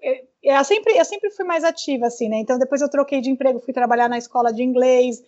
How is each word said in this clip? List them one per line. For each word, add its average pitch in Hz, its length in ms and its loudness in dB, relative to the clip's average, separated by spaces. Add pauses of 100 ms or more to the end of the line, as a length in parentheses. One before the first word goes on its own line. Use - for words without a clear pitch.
eu, 262 540 -2
eu 277 100 4
sempre, 415 320 2
eu 330 80 4
sempre 403 280 -4
fui 392 120 -6
mais 339 200 -2
ativa, 285 420 -2
assim, 240 220 -4
né? 220 100 -2
Então 220 200 -2
depois 262 220 0
eu 294 80 0
troquei 277 320 -2
de 240 100 -4
emprego, 262 300 0
fui 254 140 -8
trabalhar 240 340 2
na 240 80 -4
escola 240 360 -2
de 220 100 -4
inglês. 254 640 2